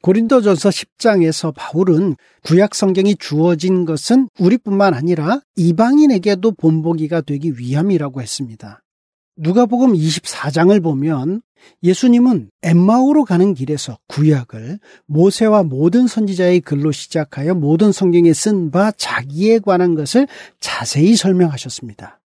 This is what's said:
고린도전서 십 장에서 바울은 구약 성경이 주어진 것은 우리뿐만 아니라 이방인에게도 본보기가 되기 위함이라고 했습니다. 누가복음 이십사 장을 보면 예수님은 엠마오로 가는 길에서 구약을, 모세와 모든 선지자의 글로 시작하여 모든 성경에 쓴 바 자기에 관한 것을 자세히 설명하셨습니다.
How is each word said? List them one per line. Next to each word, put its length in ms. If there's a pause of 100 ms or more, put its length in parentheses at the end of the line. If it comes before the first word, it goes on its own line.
고린도전서 680
십 260
장에서 540
바울은 640 (280)
구약 300
성경이 440
주어진 680
것은 420 (120)
우리뿐만 560
아니라 460 (140)
이방인에게도 960
본보기가 680
되기 380
위함이라고 640
했습니다. 600 (560)
누가복음 560
이십사 560
장을 300
보면 640 (400)
예수님은 680 (140)
엠마오로 600
가는 280
길에서 540
구약을, 720 (260)
모세와 560
모든 460
선지자의 540
글로 300
시작하여 600
모든 380
성경에 420
쓴 380
바 200
자기에 680
관한 340
것을 340 (320)
자세히 560
설명하셨습니다. 1040 (140)